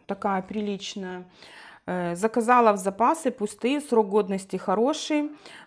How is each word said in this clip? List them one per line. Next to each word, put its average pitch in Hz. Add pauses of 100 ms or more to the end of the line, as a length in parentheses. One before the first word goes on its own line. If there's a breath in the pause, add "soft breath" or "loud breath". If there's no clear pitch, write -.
такая 196
приличная. 190 (600 loud breath)
Э, 175
заказала 226
в 202
запасы, 226
пустые, 247
срок 226
годности 196
хороший. 294 (360 loud breath)